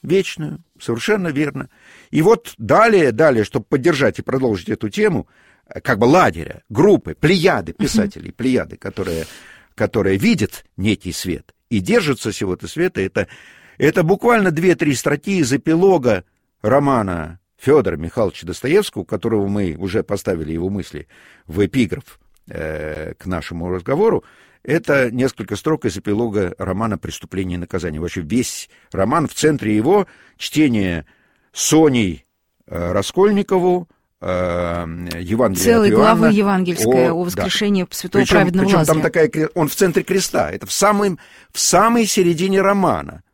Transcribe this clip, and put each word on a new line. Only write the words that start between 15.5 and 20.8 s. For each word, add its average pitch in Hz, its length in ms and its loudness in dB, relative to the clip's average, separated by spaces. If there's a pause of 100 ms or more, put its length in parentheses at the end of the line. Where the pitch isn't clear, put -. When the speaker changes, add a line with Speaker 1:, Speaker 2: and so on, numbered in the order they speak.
Speaker 1:
эпилога 151 720 2 (360)
романа 104 800 0 (180)
Федора 127 380 2
Михайловича 87 500 -4
Достоевского, 123 580 -2
которого 107 440 -2
мы 101 300 -2
уже 95 240 -4
поставили 82 500 -6
его 82 160 -4
мысли 87 400 -8 (380)